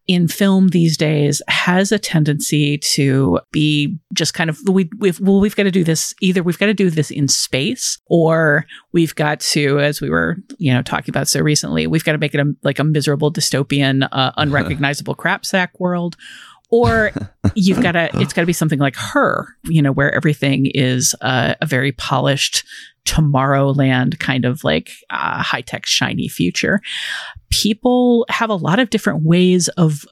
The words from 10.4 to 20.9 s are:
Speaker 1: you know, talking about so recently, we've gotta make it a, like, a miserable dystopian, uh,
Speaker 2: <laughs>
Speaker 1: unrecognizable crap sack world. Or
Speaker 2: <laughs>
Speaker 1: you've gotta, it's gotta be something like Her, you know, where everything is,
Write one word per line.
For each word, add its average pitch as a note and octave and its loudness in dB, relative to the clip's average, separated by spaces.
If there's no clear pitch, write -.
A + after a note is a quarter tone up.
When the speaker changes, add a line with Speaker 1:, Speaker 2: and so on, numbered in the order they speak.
Speaker 1:
you C#3 0
know, B2 2
talking - -6
about C#3 -4
so - 0
recently, D#3 0
we've D#3+ 0
gotta D3+ 0
make D3 -2
it C#3+ 0
a, C#3+ 0
like, C#3 -2
a C#3 0
miserable D3+ 0
dystopian, C#3 0
uh, C3 -2
Speaker 2:
<laughs> - -20
Speaker 1:
unrecognizable C#3 -2
crap F#3 -4
sack F3+ -4
world. F3 -4
Or A3+ 4
Speaker 2:
<laughs> - -2
Speaker 1:
you've G3 4
gotta, E3+ 0
it's C#3+ -2
gotta F3 0
be F3+ 2
something D3+ 0
like C#3 0
Her, - -2
you D#3+ 4
know, C#3 2
where C#3 0
everything C#3+ 0
is, B2+ 0